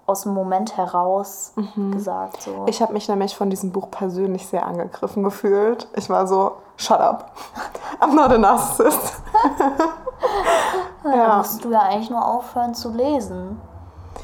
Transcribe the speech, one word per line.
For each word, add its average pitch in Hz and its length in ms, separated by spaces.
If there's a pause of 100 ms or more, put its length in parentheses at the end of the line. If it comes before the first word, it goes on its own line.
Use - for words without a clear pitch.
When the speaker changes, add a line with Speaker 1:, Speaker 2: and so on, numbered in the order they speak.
Speaker 1:
aus 196 160
dem 202 120
Moment 190 440
heraus 185 800
Speaker 2:
Mhm. 196 360
Speaker 1:
gesagt, 190 500
so. 196 240
Speaker 2:
Ich 214 160
hab 208 100
mich 208 180
nämlich 196 280
von 202 120
diesem 190 240
Buch 190 180
persönlich 185 560
sehr - 180
angegriffen 185 580
gefühlt. 202 720
Ich 202 140
war 185 180
so: 190 260 (240)
„Shut - 220
up. - 320 (340)
<laughs> - 360
I'm 262 140
not 277 160
a 247 60
narcissist.“ 226 920
<laughs> 381 1800
Speaker 1:
Ja, 277 120
Speaker 2:
Ja. 233 120
Speaker 1:
dann 208 100
musst - 260
du 240 80
ja 220 100
eigentlich 208 280
nur 240 160
aufhören 240 480
zu 233 180
lesen. 220 680 (640)